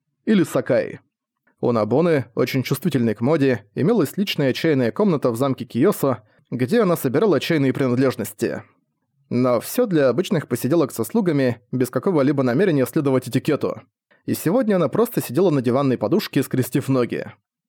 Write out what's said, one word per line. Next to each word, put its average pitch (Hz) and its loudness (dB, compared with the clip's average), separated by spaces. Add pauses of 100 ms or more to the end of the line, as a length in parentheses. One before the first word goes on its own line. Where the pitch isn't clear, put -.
(240)
или 202 4
"сакай". 123 -2 (580)
У 123 0
Набуны, 127 2
очень 139 -2
чувствительной 127 0
к - -14
моде, 135 2 (100)
имелась 170 0
личная 151 0
чайная 131 0
комната 160 0
в 113 -4
замке 127 -2
Киосо, 139 0 (260)
где 127 -2
она 180 2
собирала 143 0
чайные 139 0
принадлежности. 120 -2 (680)
Но 123 0
все - -2
для 156 2
обычных 151 -2
посиделок 131 0
со 113 -4
слугами, 143 0 (120)
без 127 0
какого-либо 143 0
намерения 135 2
следовать 135 0
этикету. 127 -2 (440)
И - -2
сегодня 208 0
она 165 2
просто - -2
сидела 180 0
на 143 2
диванной 127 0
подушке, 139 0
скрестив 131 -2
ноги. 123 -2 (360)